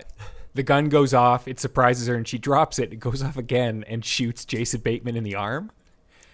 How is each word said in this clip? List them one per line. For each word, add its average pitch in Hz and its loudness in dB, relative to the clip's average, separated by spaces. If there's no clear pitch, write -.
the 135 -2
gun 139 4
goes 139 4
off, 123 4
it 131 -8
surprises 123 2
her, 123 0
and 113 -4
she 127 -6
drops 143 2
it. 107 -4
It 113 -12
goes 127 -4
off 135 -6
again 120 -2
and 113 -6
shoots - -4
Jason 117 -4
Bateman 117 -4
in 117 -4
the 101 -6
arm. 120 -6